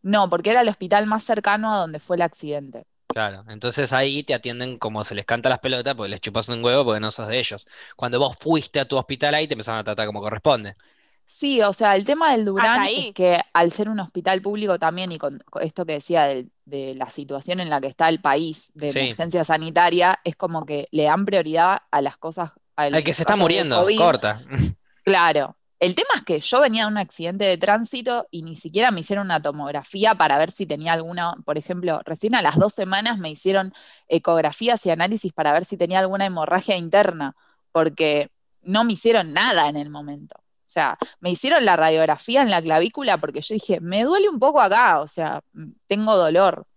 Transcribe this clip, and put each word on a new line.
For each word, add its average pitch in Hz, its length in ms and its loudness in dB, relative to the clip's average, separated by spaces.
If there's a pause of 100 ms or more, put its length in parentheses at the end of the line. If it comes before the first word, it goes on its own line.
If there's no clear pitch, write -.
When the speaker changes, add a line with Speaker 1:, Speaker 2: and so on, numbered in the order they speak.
Speaker 1:
No, 196 280 2
porque 175 220 0
era 240 100 6
el 233 80 4
hospital 202 380 0
más 220 160 -2
cercano 214 500 0
a 208 60 0
donde 160 200 -6
fue 180 160 -4
el 170 60 0
accidente. 147 640 -6 (220)
Speaker 2:
Claro, 104 400 -4
entonces 120 460 -4
ahí 139 300 0
te 139 100 -2
atienden 123 460 -6
como 107 240 -6
se - 100 -10
les 101 120 -8
canta 120 240 0
las 127 100 0
pelotas 131 360 -4
porque 104 140 -8
les 101 120 -8
chupas 113 280 -4
un 117 140 -6
huevo 131 200 4
porque 110 160 0
no 107 120 -4
sos 110 160 -10
de 117 120 -2
ellos. 107 280 -8 (280)
Cuando 123 240 -4
vos 135 200 0
fuiste 151 400 -2
a 135 80 -2
tu 135 100 -2
hospital 143 380 -2
ahí 156 120 0
te 147 60 -4
empezaron 113 260 -6
a 107 40 -8
tratar 107 240 -4
como 104 140 -8
corresponde. 107 520 -2 (520)
Speaker 1:
Sí, 277 360 -2
o 202 120 2
sea, 208 220 2
el 202 100 0
tema 302 260 2
del 220 140 2
Durán 220 300 2
Speaker 3:
Hasta 220 80 0
ahí. 240 260 -2
Speaker 1:
es 202 40 -16
que 175 280 2 (120)
al 170 180 4
ser 208 180 -4
un 214 100 -4
hospital 190 420 -4
público 202 360 -2
también 175 340 -2
y 160 60 -10
con, 143 220 -8 (100)
con - 140 -6
esto 165 220 -6
que 156 80 -6
decía 151 320 2
del, 131 260 -4 (140)
de 135 300 -10
la 131 140 -8
situación 143 500 -8
en 170 100 -6
la 139 120 0
que 139 60 -6
está 165 220 2
el 165 120 0
país 156 540 -2
de 151 140 -6
Speaker 2:
Sí. 139 100 -2
Speaker 1:
emergencia 165 440 -2
sanitaria, 170 800 2
es 170 120 -4
como 165 300 -6
que 147 260 -6
le 151 120 0
dan 165 220 2
prioridad 175 540 2 (120)
a 147 100 2
las 139 160 -4
cosas, 165 340 -10 (240)
al 147 180 0
Speaker 2:
Al 156 100 2
que 160 100 -2
se 165 100 -2
está 202 100 2
Speaker 1:
caso 196 100 2
del - 0 -
Speaker 2:
muriendo, 170 360 2
Speaker 1:
covid. 196 160 4
Speaker 2:
corta. 127 540 2
<laughs> - 280 -2 (260)
Speaker 1:
Claro. 170 540 2 (220)
El 180 160 2
tema 453 200 -2
es - 80 -8
que 156 160 -2
yo 247 220 0
venía 226 240 2
de 214 60 -2
un 214 60 -4
accidente 185 480 -6
de 180 120 2
tránsito 226 720 0
y 165 120 -10
ni 160 120 -14
siquiera 208 360 0
me 170 100 -4
hicieron 202 240 -4
una 160 160 -2
tomografía 147 720 -2
para 147 220 2
ver 165 140 2
si 190 140 -8
tenía 156 280 -4
alguna, 170 400 -4 (120)
por 151 120 -4
ejemplo, 175 480 -4
recién 202 300 -2
a 220 60 2
las 151 160 2
dos 202 160 4
semanas 208 460 -2
me 165 120 -8
hicieron 190 420 0 (340)
ecografías 165 800 2
y 175 60 2
análisis 185 420 -2
para 151 180 2
ver 170 140 2
si 202 120 -10
tenía 175 220 2
alguna 196 260 0
hemorragia 180 520 0
interna, 170 580 2 (380)
porque 151 560 2 (320)
no 214 240 0
me 226 80 0
hicieron 180 400 2
nada 180 340 2
en 151 100 -4
el 147 120 -8
momento. 147 500 -14
O - 340 -20
sea, 139 240 -2 (220)
me 180 120 -4
hicieron 277 340 2
la 180 100 6
radiografía 160 680 2
en 240 80 2
la 175 120 2
clavícula 175 580 0
porque 151 220 -8
yo 214 140 -6
dije, 190 260 -2
"Me 190 240 -2
duele 392 240 2
un 277 100 -4
poco 277 220 4
acá", 196 400 4
o 151 60 -8
sea, 147 340 -6 (460)
tengo 214 280 2
dolor. 170 500 4 (120)